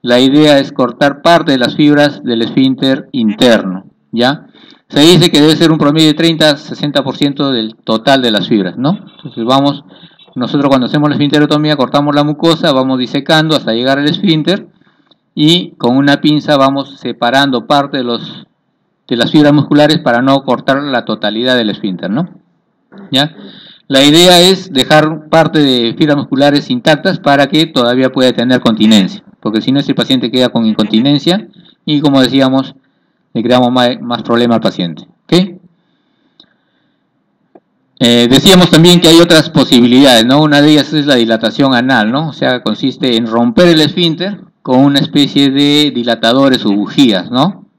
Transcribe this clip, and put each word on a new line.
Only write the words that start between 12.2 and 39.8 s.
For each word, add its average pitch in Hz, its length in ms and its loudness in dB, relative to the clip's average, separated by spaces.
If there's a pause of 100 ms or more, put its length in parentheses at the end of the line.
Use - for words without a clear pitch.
mucosa, 156 480 -2
vamos 131 260 -2
disecando 151 580 -2
hasta - 160 -4
llegar 131 260 -2
al 147 100 -2
esfínter, 160 600 -2 (680)
y 165 440 0
con 120 180 0
una 143 240 0
pinza 147 380 0
vamos 135 400 -2
separando 123 680 -4
parte 143 300 -2
de 127 80 -6
los, 117 420 -10 (640)
de 123 80 -4
las 117 160 -2
fibras 147 220 4
musculares 147 460 2
para 120 200 0
no 135 240 0
cortar 135 380 -2
la 131 240 -4
totalidad 113 500 -4
del 110 140 -2
esfínter, 92 400 -8
¿no? 160 180 -4 (840)
¿Ya? 147 240 -4 (520)
La 135 160 0
idea 175 380 4
es 185 320 0
dejar 151 560 0
parte 160 300 2
de 127 360 0
fibras 147 220 0
musculares 143 540 -2
intactas 151 480 -2
para 143 300 0
que 156 180 0
todavía 127 440 0
pueda 127 220 0
tener 123 280 0
continencia, 107 640 0 (180)
porque 110 200 -4
si 127 120 -4
no, 143 80 0
ese 135 140 -4
paciente 120 360 -2
queda 127 180 0
con 117 160 -2
incontinencia 123 840 -2 (360)
y, 147 160 -2
como 139 220 2
decíamos, 131 520 0 (600)
le 117 80 -4
creamos 123 280 2
ma-, 123 300 -2
más 120 220 -8
problema 117 320 0
al 110 80 -2
paciente, 87 440 -6 (180)
¿ok? 180 340 -2 (2500)
Eh, 120 320 2
decíamos 180 400 4
también 170 320 4
que 170 60 4
hay 165 120 6
otras 170 300 2
posibilidades, 123 760 4